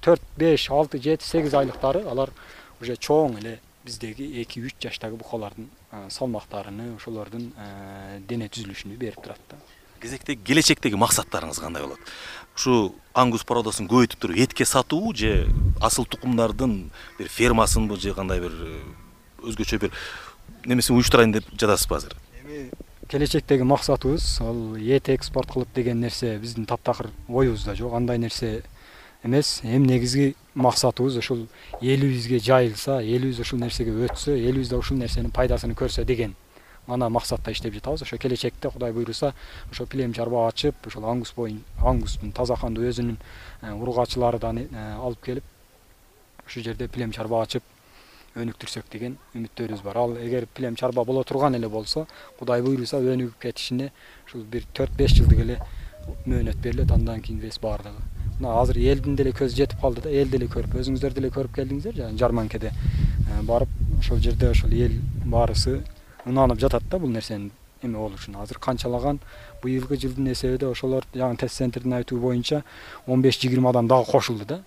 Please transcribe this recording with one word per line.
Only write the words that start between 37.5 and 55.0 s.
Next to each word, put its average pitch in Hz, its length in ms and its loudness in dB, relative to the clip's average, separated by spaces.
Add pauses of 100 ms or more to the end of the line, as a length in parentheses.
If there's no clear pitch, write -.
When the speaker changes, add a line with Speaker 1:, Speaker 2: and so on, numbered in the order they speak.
Speaker 1:
иштеп 110 220 -6
жатабыз. 143 280 -6
Ошо 120 160 -8
келечекте 127 520 -2
Кудай 123 220 -4
буйруса, 117 420 -2 (380)
ошо - 140 -8
пилем 127 280 -4
чарба 117 340 0
ачып, 143 280 0 (100)
ошол 110 200 -10
Ангус 117 300 -4
боюн-, 110 280 -6 (160)
Ангустун 120 520 0
таза 123 240 -2
канды 117 340 -4
өзүнүн, 120 280 -4 (440)
э, 110 100 -10
ургачылардан, 117 840 0
э, 110 400 -10
алып 123 240 -6
келип, 127 220 -8 (1040)
ушул 120 160 -12
жерде 117 240 -6
пилем 120 240 -6
чарба 113 320 -2
ачып, 117 200 -4 (720)
өнүктүрсөк 117 560 -10
деген 123 260 -10 (180)
үмүттөрүбүз 110 480 -8
бар. 98 140 -4
Ал 120 200 0
эгер 120 300 -4
пилем 123 280 -6
чарба 123 280 0
боло 131 200 0
турган 135 320 2
эле 117 120 -2
болсо, 110 400 -6 (320)
Кудай 123 220 0
буйруса, 127 360 0
өнүгүп 127 440 0
кетишине 127 500 -6 (340)
ушул 117 180 -14
бир 113 200 -8 (100)
төрт-беш - 460 6